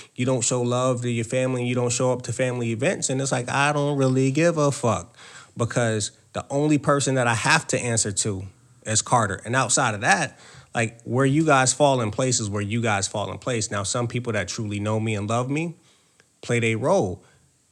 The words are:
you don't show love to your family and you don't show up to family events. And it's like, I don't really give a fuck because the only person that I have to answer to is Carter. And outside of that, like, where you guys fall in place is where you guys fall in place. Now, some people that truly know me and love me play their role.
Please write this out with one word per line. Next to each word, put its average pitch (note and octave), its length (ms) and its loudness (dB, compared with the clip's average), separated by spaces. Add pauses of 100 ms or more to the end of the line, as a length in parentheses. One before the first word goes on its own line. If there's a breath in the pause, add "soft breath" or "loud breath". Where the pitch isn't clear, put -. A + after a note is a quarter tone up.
(160 loud breath)
you B2 100 -2
don't B2+ 160 2
show B2+ 200 0
love B2 420 0
to B2 80 -2
your A#2 140 -2
family B2+ 360 0
and B2 80 -2
you B2 60 0
don't B2 160 0
show B2+ 200 0
up B2 120 -4
to A#2+ 100 -6
family B2 380 -2
events. D3 380 -2
And C3+ 120 -2
it's C3+ 100 -2
like, B2 180 -4
I C#3 240 2
don't D3 240 0
really C3+ 340 2
give D#3+ 260 2
a D3 140 4
fuck G2+ 440 -2 (400 loud breath)
because A2+ 560 0 (220 soft breath)
the - 160 -6
only D3 300 2
person C#3+ 360 2
that B2+ 120 2
I A#2 80 2
have D3+ 320 2
to - 120 0
answer A2+ 320 -2
to G2 320 -4 (420)
is A2 180 0
Carter. G#2+ 420 2
And A2+ 100 -4
outside B2+ 380 0
of G2+ 80 -6
that, D#3 380 0 (340 loud breath)
like, A#2 300 -2
where B2+ 240 2
you D3+ 180 2
guys C3 280 4
fall C#3 280 4
in A2 80 -2
place B2 300 0
is G#2+ 100 -4
where G#2 140 -4
you A2 180 -2
guys G#2 260 0
fall G2 240 -4
in G2 60 -10
place. A#2 320 -4
Now, G2+ 140 -4
some A#2+ 240 -2
people A#2+ 260 -6
that G2+ 140 -2
truly G#2 320 -6
know G#2+ 200 0
me A2 140 -2
and G#2 160 -4
love A#2+ 220 0
me D#3+ 240 -4 (640 soft breath)
play A#2+ 180 0
their A2+ 200 0
role. C3+ 440 0 (480 soft breath)